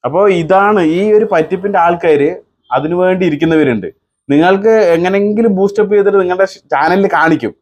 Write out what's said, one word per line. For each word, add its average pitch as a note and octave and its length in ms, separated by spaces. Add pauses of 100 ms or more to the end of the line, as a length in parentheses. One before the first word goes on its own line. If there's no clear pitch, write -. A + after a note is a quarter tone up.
അപ്പോ C#3+ 180 (200)
ഇതാണ് F#3+ 400 (160)
ഈ - 20 (180)
ഒരു A3 160
പറ്റിപ്പിന്റെ F#3 520
ആൾക്കാര്, D#3+ 440 (400)
അതിനു D3 320
വേണ്ടി F#3 280
ഇരിക്കുന്നവരുണ്ട്. C#3+ 600 (400)
നിങ്ങൾക്ക് F#3+ 440 (220)
എങ്ങനെങ്കിലും G3+ 640
ബൂസ്റ്റപ്പ് G3+ 380
ചെയ്തിട്ട് G3 260
നിങ്ങളുടെ F#3 260 (260)
ചാനലിൽ F3 340 (100)
കാണിക്കും D3 440